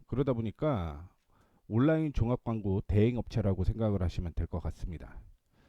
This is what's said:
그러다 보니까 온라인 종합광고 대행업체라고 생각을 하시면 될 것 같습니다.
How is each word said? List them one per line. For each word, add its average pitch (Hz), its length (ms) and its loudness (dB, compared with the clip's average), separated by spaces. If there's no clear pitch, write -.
그러다 131 280 0
보니까 98 760 -2
온라인 151 460 2
종합광고 113 680 0
대행업체라고 104 840 2
생각을 104 400 0
하시면 87 320 -2
될 85 100 -2
것 82 160 -6
같습니다. - 580 -8